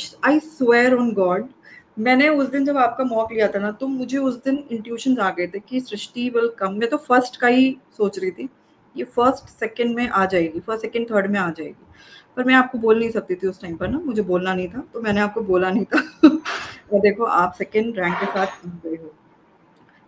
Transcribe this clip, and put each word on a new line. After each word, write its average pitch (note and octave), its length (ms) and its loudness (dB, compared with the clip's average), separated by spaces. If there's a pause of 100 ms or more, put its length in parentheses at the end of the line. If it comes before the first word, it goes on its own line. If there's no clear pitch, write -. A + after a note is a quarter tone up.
(280)
I D4+ 120 4
swear A#3+ 600 2
on A#3 180 0
God, F#3 240 2 (560)
मैंने B3+ 280 4
उस C#4+ 220 2
दिन C#4 160 0
जब C#4+ 120 0
आपका B3 260 2
mock A3+ 280 -2
लिया A3 160 2
था G3+ 120 -2
ना, G#3 120 -4
तो C4 160 -8
मुझे B3+ 300 -4
उस C4 260 -2
दिन C#4 280 -2
intuitions A#3 480 -2
आ F#3+ 100 0
गए F3 180 -4
थे F#3+ 120 -8
कि B3+ 200 -6
सृष्टि A#3+ 500 -6
will A#3 340 -2
come। G3 160 -4
मैं A#3 100 0
तो D4 80 0
first B3 400 2
का B3 100 2
ही C4 300 4 (200)
सोच G3 220 0
रही F#3 120 -4
थी, B3+ 180 -10 (480)
ये B3 60 -4
first, B3+ 400 2
second A#3 520 -4
में A#3+ 140 -2
आ F#3+ 160 2
जाएगी, E3+ 340 0
first, A3 220 -6
second, A#3 240 -4
third G3+ 260 0
में G3+ 80 0
आ F3+ 100 0
जाएगी, D#3 360 -12 (520)
पर B3+ 60 0
मैं B3+ 100 2
आपको B3+ 240 4
बोल A3 220 4
नहीं A3+ 100 0
सकती G3+ 260 -4
थी F#3+ 120 -4
उस F#3 140 -6
time F3 140 -10
पर F#3 120 -4
ना, B3+ 120 -2
मुझे B3 220 -4
बोलना F#3 320 0
नहीं F#3 140 -2
था, A#3 160 -10 (100)
तो A#3 80 -8
मैंने G#3 200 0
आपको G#3 200 -2
बोला F#3 300 2
नहीं G3+ 140 0
था। - 120 0
<laughs> - 960 2
और G3+ 60 4
देखो, G3+ 240 2
आप F3+ 300 2
second A3 460 -2
rank F3+ 160 0
के G3 100 -4
साथ G3 220 -2
आ F3 220 -12 (160)
गए E3 100 -6
हो, D#3+ 180 -14 (960)